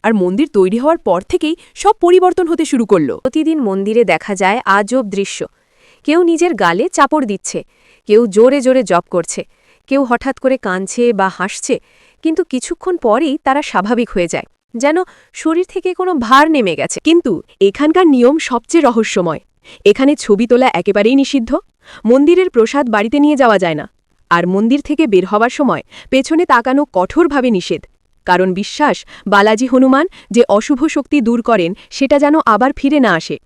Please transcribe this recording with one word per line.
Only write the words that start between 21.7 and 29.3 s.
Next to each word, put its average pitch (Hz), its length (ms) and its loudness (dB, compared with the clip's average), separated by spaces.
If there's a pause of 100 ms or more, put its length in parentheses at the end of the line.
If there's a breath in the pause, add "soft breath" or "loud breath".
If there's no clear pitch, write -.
মন্দিরের 330 440 4
প্রসাদ 247 400 0
বাড়িতে 220 300 -2
নিয়ে 294 220 2
যাওয়া 220 180 4
যায় 165 200 -2
না, - 60 -12 (460)
আর 170 160 2
মন্দির 220 340 0
থেকে 302 260 -2
বের 190 180 2
হওয়ার 214 340 0
সময় 196 240 0 (260 loud breath)
পেছনে 311 360 0
তাকানো 262 360 2 (120)
কঠোরভাবে 269 580 0
নিষেধ, 180 300 -4 (460)
কারণ 185 260 2
বিশ্বাস 214 440 -2 (300 loud breath)
বালাজি 214 400 2